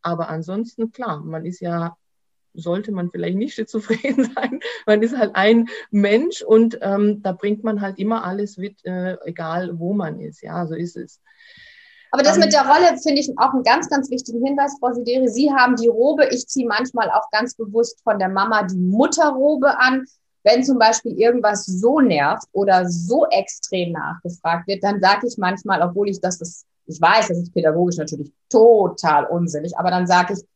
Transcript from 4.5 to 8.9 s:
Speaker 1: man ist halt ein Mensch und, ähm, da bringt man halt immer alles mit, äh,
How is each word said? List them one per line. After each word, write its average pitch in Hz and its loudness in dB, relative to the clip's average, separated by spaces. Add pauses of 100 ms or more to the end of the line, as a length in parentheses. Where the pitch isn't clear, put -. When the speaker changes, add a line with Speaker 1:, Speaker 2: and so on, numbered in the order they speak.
Speaker 1:
man 214 4
ist 233 -2
halt 214 -2
ein 226 4 (220)
Mensch 208 2
und, 226 4
ähm, 208 0
da 190 -2
bringt 208 -4
man 214 -2
halt 196 -6
immer 220 -2
alles 202 -6
mit, 202 -12
äh, 185 -6